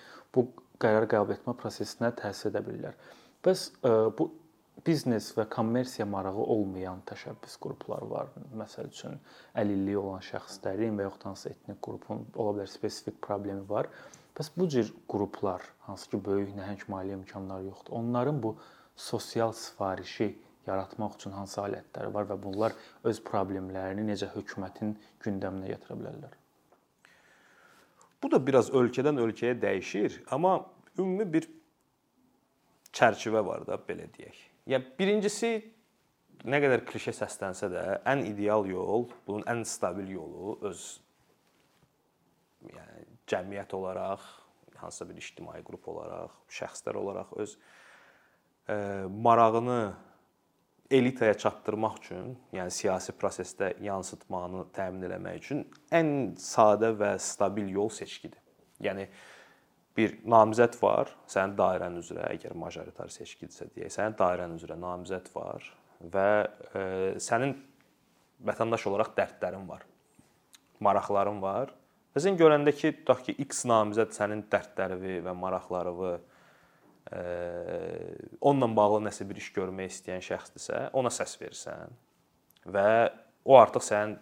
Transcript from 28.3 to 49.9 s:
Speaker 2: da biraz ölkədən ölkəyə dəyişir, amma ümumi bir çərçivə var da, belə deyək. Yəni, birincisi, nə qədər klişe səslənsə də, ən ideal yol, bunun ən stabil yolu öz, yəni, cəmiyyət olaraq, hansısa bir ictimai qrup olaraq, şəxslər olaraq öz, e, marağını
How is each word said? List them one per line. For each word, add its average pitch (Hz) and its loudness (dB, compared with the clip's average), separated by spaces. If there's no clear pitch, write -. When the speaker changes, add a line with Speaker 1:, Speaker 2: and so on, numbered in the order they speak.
Speaker 2:
da 247 8
biraz 131 8
ölkədən 131 4
ölkəyə 117 2
dəyişir, 104 0
amma 165 4
ümumi 190 0
bir 160 0
çərçivə 110 4
var 80 -6
da, 98 -6
belə - -8
deyək. - -20
Yəni, 127 -2
birincisi, 208 2
nə 139 0
qədər 127 4
klişe - -6
səslənsə 98 -4
də, 87 -4
ən 135 2
ideal 104 0
yol, 95 -2
bunun 104 -6
ən 117 -4
stabil 95 -4
yolu 85 -8
öz, 90 -8
yəni, - -20
cəmiyyət 98 -4
olaraq, 95 -4
hansısa 87 -14
bir 87 -14
ictimai 82 -14
qrup - -16
olaraq, 85 -12
şəxslər - -8
olaraq 95 -6
öz, 101 -6
e, 107 0
marağını 117 4